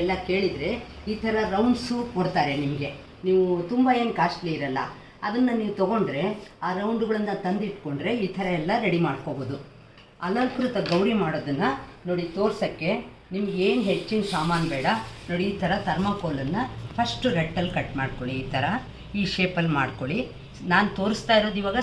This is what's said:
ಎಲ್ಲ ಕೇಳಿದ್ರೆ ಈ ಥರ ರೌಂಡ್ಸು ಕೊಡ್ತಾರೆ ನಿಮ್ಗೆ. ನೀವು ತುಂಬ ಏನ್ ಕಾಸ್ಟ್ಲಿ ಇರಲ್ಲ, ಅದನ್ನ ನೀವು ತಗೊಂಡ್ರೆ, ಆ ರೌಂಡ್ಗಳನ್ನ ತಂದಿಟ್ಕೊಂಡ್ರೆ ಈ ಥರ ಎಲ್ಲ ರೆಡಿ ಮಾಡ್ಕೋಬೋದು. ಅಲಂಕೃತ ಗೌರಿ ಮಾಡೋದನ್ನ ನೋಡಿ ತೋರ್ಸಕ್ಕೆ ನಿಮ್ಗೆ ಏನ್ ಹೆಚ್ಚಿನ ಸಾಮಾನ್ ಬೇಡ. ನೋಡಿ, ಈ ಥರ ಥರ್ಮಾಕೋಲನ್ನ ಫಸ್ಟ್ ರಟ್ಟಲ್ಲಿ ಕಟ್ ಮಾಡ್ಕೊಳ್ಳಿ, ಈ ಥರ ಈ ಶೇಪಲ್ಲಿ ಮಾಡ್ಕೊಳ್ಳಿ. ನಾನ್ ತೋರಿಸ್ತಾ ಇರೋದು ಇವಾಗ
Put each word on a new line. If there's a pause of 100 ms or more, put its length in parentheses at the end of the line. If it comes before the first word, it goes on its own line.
ಎಲ್ಲ (160)
ಕೇಳಿದ್ರೆ (420)
ಈ
ಥರ (180)
ರೌಂಡ್ಸು (180)
ಕೊಡ್ತಾರೆ (100)
ನಿಮ್ಗೆ. (380)
ನೀವು (260)
ತುಂಬ (120)
ಏನ್
ಕಾಸ್ಟ್ಲಿ
ಇರಲ್ಲ, (480)
ಅದನ್ನ (100)
ನೀವು
ತಗೊಂಡ್ರೆ, (420)
ಆ (120)
ರೌಂಡ್ಗಳನ್ನ (120)
ತಂದಿಟ್ಕೊಂಡ್ರೆ (140)
ಈ (100)
ಥರ (140)
ಎಲ್ಲ (140)
ರೆಡಿ
ಮಾಡ್ಕೋಬೋದು. (680)
ಅಲಂಕೃತ (160)
ಗೌರಿ (100)
ಮಾಡೋದನ್ನ (440)
ನೋಡಿ (120)
ತೋರ್ಸಕ್ಕೆ (440)
ನಿಮ್ಗೆ (120)
ಏನ್
ಹೆಚ್ಚಿನ (100)
ಸಾಮಾನ್
ಬೇಡ. (420)
ನೋಡಿ,
ಈ
ಥರ (160)
ಥರ್ಮಾಕೋಲನ್ನ (400)
ಫಸ್ಟ್ (100)
ರಟ್ಟಲ್ಲಿ
ಕಟ್
ಮಾಡ್ಕೊಳ್ಳಿ,
ಈ
ಥರ (540)
ಈ (100)
ಶೇಪಲ್ಲಿ
ಮಾಡ್ಕೊಳ್ಳಿ. (520)
ನಾನ್ (100)
ತೋರಿಸ್ತಾ
ಇರೋದು
ಇವಾಗ